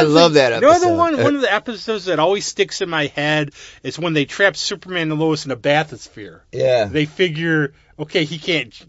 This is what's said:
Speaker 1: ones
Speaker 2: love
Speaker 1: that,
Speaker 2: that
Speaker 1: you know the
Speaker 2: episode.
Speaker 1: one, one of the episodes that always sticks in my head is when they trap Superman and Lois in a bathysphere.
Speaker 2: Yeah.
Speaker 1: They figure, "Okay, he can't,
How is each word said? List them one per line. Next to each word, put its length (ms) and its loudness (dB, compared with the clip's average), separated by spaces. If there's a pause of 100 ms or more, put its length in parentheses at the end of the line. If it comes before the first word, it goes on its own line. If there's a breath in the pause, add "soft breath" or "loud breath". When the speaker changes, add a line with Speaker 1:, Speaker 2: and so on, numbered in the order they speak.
Speaker 1:
ones 100 4
Speaker 2:
love 200 6
Speaker 1:
that, 160 6
Speaker 2:
that 80 0
Speaker 1:
you 60 0
know 100 8
the 140 4
Speaker 2:
episode. 100 2
Speaker 1:
one, 260 0
one 140 2
of 60 -4
the 120 0
episodes 520 -6
that 120 0
always 280 0
sticks 340 -4
in 100 -4
my 160 -2
head 460 -2 (320 loud breath)
is 120 -8
when 160 -4
they 120 2
trap 320 0
Superman 560 -6
and 80 -2
Lois 240 0
in 80 -6
a 40 -6
bathysphere. 840 -4 (100)
Speaker 2:
Yeah. 360 0
Speaker 1:
They 200 -2
figure, 680 -2 (220 soft breath)
"Okay, 280 -2
he 160 -10
can't, 340 -4 (140)